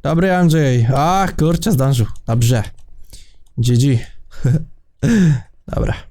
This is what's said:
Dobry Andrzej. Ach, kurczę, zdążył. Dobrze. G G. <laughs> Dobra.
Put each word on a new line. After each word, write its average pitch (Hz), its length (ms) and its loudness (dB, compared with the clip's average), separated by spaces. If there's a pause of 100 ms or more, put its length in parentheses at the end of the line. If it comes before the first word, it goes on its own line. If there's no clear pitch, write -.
Dobry 170 320 0
Andrzej. 151 520 2 (100)
Ach, 175 400 0
kurczę, 165 360 0
zdążył. 135 340 2 (200)
Dobrze. 117 360 2 (960)
G 120 180 2
G. 127 220 2 (460)
<laughs> - 1300 -2
Dobra. - 200 -2 (160)